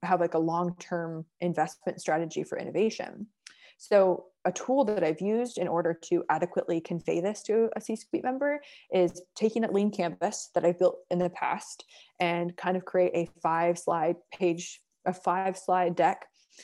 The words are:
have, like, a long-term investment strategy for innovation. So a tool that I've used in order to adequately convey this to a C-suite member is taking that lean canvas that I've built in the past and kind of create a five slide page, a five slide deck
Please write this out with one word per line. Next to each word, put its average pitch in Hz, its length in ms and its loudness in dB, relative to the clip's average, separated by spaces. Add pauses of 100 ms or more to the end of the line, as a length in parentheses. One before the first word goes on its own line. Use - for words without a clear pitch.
have, 175 160 2
like, 170 140 0
a 165 60 2
long-term 170 840 -4 (140)
investment 170 640 -4
strategy 160 420 -2
for - 140 -8
innovation. - 720 -4 (500)
So 190 480 4 (200)
a 180 60 2
tool 262 340 2
that 208 180 0
I've 160 180 0
used 226 360 0
in 180 100 -2
order 170 260 0 (100)
to 175 260 0
adequately 165 520 0
convey 170 380 -2
this 202 240 -2
to 226 320 2
a 214 60 -4
C-suite - 420 -4
member 285 380 -2 (300)
is 180 320 2 (120)
taking 220 280 0
that 214 100 0
lean 202 180 2
canvas 180 640 -4
that 170 120 2
I've 175 120 4
built - 220 2 (100)
in 180 80 0
the 175 140 0
past - 540 -6 (340)
and 175 380 0
kind 185 200 -2
of 180 80 -6
create 180 300 2
a 165 260 -2
five 170 380 2
slide 170 380 0 (140)
page, 175 500 -2 (240)
a 185 80 0
five 185 440 0
slide 180 380 2
deck 175 320 2 (360)